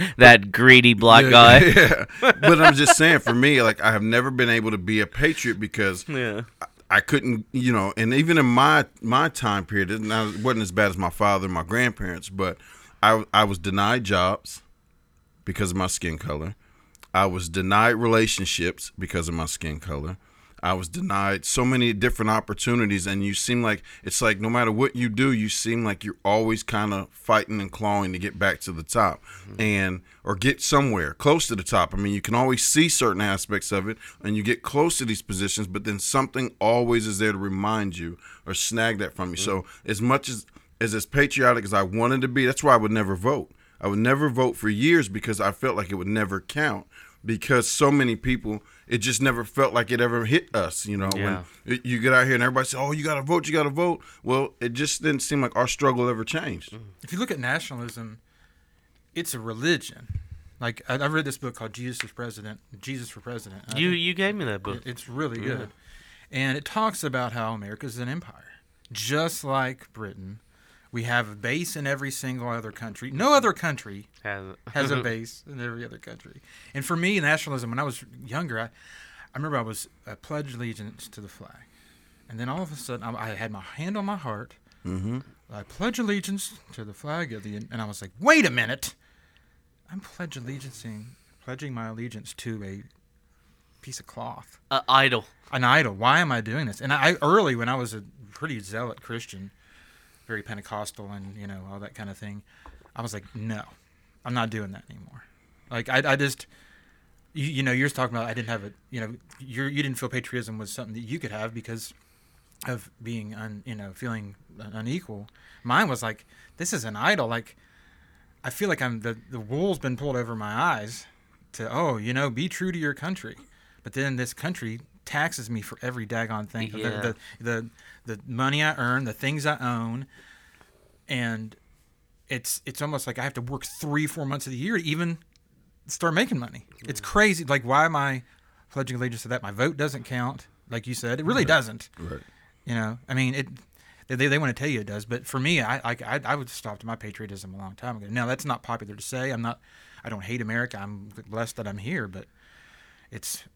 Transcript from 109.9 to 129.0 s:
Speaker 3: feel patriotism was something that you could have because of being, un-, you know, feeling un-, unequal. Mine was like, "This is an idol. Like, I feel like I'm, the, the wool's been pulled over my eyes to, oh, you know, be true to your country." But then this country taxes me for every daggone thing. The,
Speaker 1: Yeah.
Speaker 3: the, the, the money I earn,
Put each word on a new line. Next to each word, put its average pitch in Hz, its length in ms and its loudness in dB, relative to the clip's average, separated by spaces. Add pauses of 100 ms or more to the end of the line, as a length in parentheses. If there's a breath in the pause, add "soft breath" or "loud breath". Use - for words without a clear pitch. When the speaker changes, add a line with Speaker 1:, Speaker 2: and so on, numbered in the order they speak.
Speaker 3:
feel 127 100 -6
patriotism 117 500 -8
was 104 140 -10
something 110 220 -12
that 117 60 -12
you 120 200 -10
could 110 100 -10
have 107 240 -8
because 113 380 -12 (760)
of 120 200 -10 (140)
being, 110 320 -10
un-, 107 320 -12
you 120 80 -10
know, 101 180 -14
feeling 104 440 -10 (240)
un-, 107 120 -16
unequal. 113 540 -8 (380)
Mine 156 240 2
was 123 140 -4
like, 110 220 -8 (320)
"This 175 160 -6
is 139 120 -4
an 110 120 -10
idol. 147 300 0
Like, 117 300 -6 (880)
I 131 60 -6
feel 202 200 -4
like 165 100 -2
I'm, 120 200 -4
the, 117 160 -6 (140)
the 127 100 -10
wool's 151 400 -2
been 127 160 -4
pulled 135 200 -4
over 117 200 -4
my 107 180 -8
eyes 117 500 -2 (500)
to, 113 160 -8
oh, 135 280 -2
you 113 160 -4
know, 139 160 -2
be 135 180 -4
true 185 240 -6
to 170 60 -4
your 147 160 -4
country." 180 420 -10 (460)
But 113 120 -16
then 135 200 -4
this 123 180 -6
country 120 460 -8 (260)
taxes 147 460 -6
me 113 120 -6
for - 200 -16
every 123 240 -8
daggone 110 420 -6
thing. 113 220 -8
The, 107 80 -12
Speaker 1:
Yeah. 107 220 -6
Speaker 3:
the, 107 160 -4 (240 soft breath)
the, 117 260 -4 (400 soft breath)
the 107 200 -10
money 131 360 -2
I 151 140 0
earn, 127 280 -2